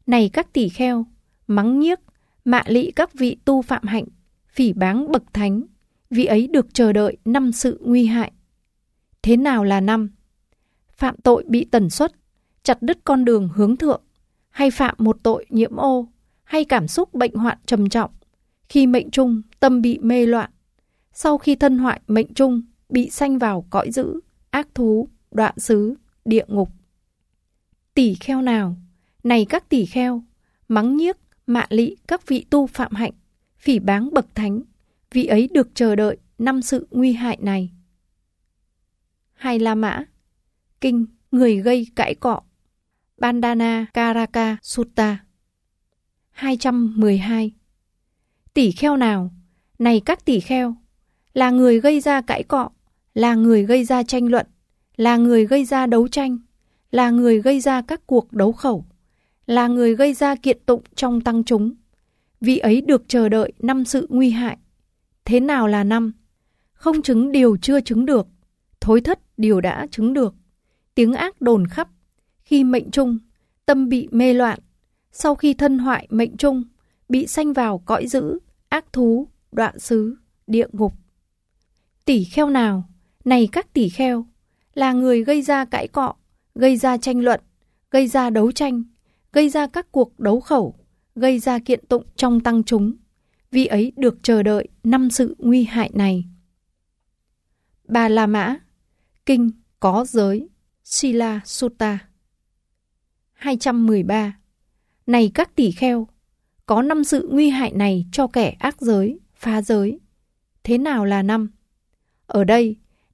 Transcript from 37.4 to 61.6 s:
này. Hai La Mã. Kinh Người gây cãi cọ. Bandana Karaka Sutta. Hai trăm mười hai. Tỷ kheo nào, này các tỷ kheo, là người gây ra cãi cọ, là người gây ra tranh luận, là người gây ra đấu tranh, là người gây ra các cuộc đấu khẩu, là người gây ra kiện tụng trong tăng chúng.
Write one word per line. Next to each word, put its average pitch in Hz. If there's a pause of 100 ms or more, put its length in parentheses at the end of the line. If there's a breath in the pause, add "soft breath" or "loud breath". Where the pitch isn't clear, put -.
này. 190 (1600)
Hai 247
La 226
Mã. 214 (760)
Kinh 240 (240)
Người 247
gây 233 (100)
cãi -
cọ. - (760)
Bandana 233
Karaka 226
Sutta. 220 (1120)
Hai 262
trăm 240
mười 214
hai. 220 (1040)
Tỷ 247
kheo 285
nào, 208 (480)
này 233
các 311
tỷ 240
kheo, 247 (580)
là 254
người 247
gây 285
ra 277
cãi -
cọ, 247 (440)
là 233
người 226
gây 240
ra 247
tranh 240
luận, 233 (500)
là 233
người 233
gây 269
ra 262
đấu 233
tranh, 262 (520)
là 240
người 233
gây 262
ra 254
các 311
cuộc 233
đấu 214
khẩu, 226 (600)
là 240
người 240
gây 277
ra 277
kiện 269
tụng 240 (120)
trong 240
tăng 233
chúng. 226 (680)